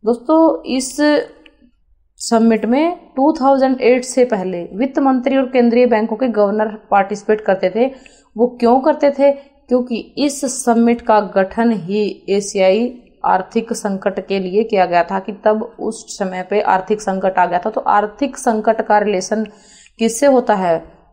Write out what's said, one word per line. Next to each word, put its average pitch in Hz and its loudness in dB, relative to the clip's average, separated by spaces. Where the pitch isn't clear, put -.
दोस्तों, 311 2
इस 254 -6
समिट 226 2
में 311 0
टू 277 2
थाउजेंड 262 2
एट 247 2
से 247 2
पहले 185 -4
वित्त 269 -2
मंत्री 262 0
और 269 0
केंद्रीय 247 2
बैंकों 220 0
के 254 -2
गवर्नर 208 0
पार्टिसिपेट 202 0
करते 190 0
थे। 220 0
वो 226 2
क्यों 233 4
करते 285 2
थे? 277 2
क्योंकि 247 -4
इस 277 -4
समिट 233 2
का 214 2
गठन 202 0
ही 196 -4
एशियाई 196 0
आर्थिक 190 -2
संकट 196 -6
के 196 -2
लिए 190 -2
किया 196 2
गया 175 2
था 190 -4
कि 190 -8
तब 220 0
उस - -10
समय 185 -6
पे 202 -2
आर्थिक 190 0
संकट 190 -2
आ 180 4
गया 175 -2
था, 220 -4
तो 226 -4
आर्थिक 208 -2
संकट 220 -2
का 208 2
रिलेशन 208 -2
किससे 226 0
होता 247 4
है? 175 -2